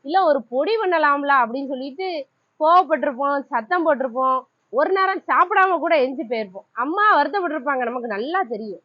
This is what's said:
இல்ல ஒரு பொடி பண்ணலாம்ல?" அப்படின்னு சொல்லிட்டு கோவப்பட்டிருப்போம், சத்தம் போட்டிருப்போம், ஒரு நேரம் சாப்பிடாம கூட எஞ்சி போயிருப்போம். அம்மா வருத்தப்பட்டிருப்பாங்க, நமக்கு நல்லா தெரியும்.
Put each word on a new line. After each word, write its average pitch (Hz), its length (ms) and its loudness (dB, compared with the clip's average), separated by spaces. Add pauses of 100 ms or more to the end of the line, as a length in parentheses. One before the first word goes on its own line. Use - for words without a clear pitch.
இல்ல 349 220 0
ஒரு 285 180 4
பொடி 311 340 -2
பண்ணலாம்ல?" 294 560 2 (120)
அப்படின்னு 262 220 -6
சொல்லிட்டு 285 600 -8 (340)
கோவப்பட்டிருப்போம், 285 800 2
சத்தம் 285 460 -2
போட்டிருப்போம், 262 560 0 (260)
ஒரு 311 240 0
நேரம் 381 340 0
சாப்பிடாம 370 520 2
கூட 311 240 2
எஞ்சி 262 200 -4
போயிருப்போம். 214 500 -8
அம்மா 330 500 2
வருத்தப்பட்டிருப்பாங்க, 285 640 -2
நமக்கு 240 220 -6
நல்லா 262 420 -4
தெரியும். 214 360 -10